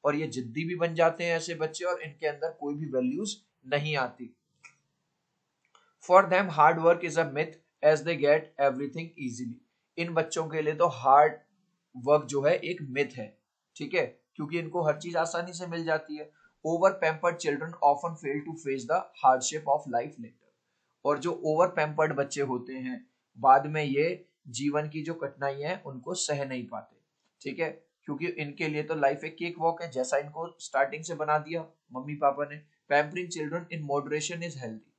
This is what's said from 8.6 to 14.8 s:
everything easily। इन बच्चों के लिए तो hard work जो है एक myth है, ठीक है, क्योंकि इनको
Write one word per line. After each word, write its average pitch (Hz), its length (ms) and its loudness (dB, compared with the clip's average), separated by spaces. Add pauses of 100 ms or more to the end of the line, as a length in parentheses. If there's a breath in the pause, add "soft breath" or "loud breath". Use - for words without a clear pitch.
everything 139 460 0 (160)
easily। 120 340 -8 (420)
इन 170 160 -4
बच्चों 160 340 0
के 156 140 -2
लिए 151 120 0
तो 170 140 4
hard 139 440 6 (640)
work 143 300 4
जो 135 180 -2
है 156 140 4
एक 175 340 -6
myth 131 260 -2
है, 107 100 -10 (500)
ठीक 151 180 -8
है, 165 100 2 (300)
क्योंकि 151 240 -6
इनको 165 240 -4